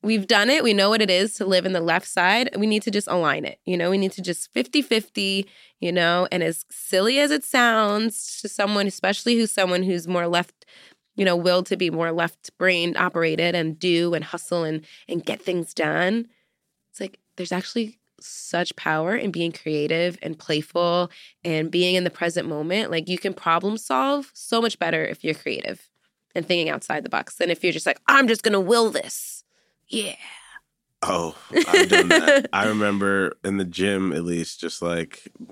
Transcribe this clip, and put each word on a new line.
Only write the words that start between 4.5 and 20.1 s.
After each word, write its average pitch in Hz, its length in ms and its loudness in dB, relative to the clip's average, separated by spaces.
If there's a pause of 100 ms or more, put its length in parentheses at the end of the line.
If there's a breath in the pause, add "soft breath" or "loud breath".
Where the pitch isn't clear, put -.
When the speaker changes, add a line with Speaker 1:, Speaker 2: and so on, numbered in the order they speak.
Speaker 1:
fifty 262 280 0
fifty, 196 680 -2 (340 soft breath)
you 175 100 -2
know? 175 400 2
And 175 120 0
as 165 280 -4
silly 220 480 0
as 294 100 4
it 294 140 0
sounds 220 1000 0
to 214 60 -10
someone, 202 400 0
especially 202 480 0
who's 226 160 2
someone 180 320 2
who's 175 240 -2
more 175 200 0
left, 175 380 -2 (520 soft breath)
you 196 80 2
know, 175 100 4
willed 180 320 2
to 196 100 0
be 185 120 0
more 165 220 -2
left-brained 170 880 -2
operated 170 560 0
and 160 240 -2
do 170 360 2
and 160 100 -4
hustle 170 400 -6
and, 160 220 -6 (240 loud breath)
and - 160 -4
get - 160 -6
things 175 320 -4
done, 175 520 0 (680)
it's - 100 -14
like, 196 180 -12 (180)
there's 180 140 -6
actually 214 480 -4 (220)
such - 560 -6
power 160 380 0
in 208 160 -2
being 170 200 -4
creative 160 720 -2